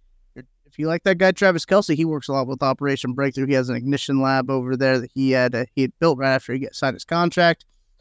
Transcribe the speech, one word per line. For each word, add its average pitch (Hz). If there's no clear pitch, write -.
if -
you 151
like 165
that 190
guy, 190
Travis 180
Kelce, 190
he 160
works 156
a 143
lot 135
with 131
Operation 135
Breakthrough. 135
He 139
has 131
an 127
ignition 135
lab 135
over 131
there 131
that 117
he 131
had, 127
uh, 123
he 135
had 131
built 165
right 135
after 131
he 131
got, -
signed 135
his -
contract. 170